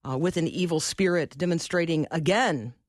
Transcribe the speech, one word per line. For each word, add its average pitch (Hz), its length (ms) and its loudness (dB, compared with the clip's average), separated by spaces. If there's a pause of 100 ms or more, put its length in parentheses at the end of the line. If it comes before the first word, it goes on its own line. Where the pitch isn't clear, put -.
uh, 131 120 -4
with 175 180 0
an 170 100 0
evil 170 320 0
spirit, 175 600 0
demonstrating 170 720 0
again 165 640 0 (140)